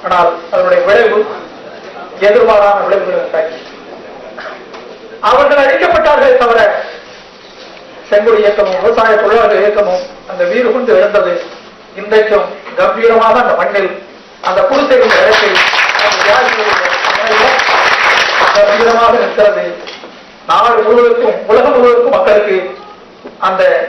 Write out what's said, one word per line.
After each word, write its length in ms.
ஆனால் 260
அதனுடைய 360
விளைவு 320
எதிர்மாறான 580
விளைவுகளை 400
உண்டாக்கி 320
அவர்கள் 340
அழிக்கப்பட்டார்களே 680
தவிர, 180
செங்கோல் 320
இயக்கமும் 380
விவசாய 420
தொழிலாளர்கள் 420
இயக்கமும் 400
அந்த 100
வீறு 220
கொண்டு 240
எழுந்தது 360
இன்றைக்கும் 460
கம்பீரமாக 640
அந்த 160
மண்ணில், 320
அந்த 120
குடிசைகளின் 520
இடத்தில், 360
அந்த 240
தியாகிகளுடைய 640
நினைவில் 420
கம்பீரமாக 560
நிற்கிறது. 420
நாடு 380
முழுவதற்கும், 500
உலகம் 260
முழுவதற்கும் 400
மக்களுக்கு 400
அந்த 160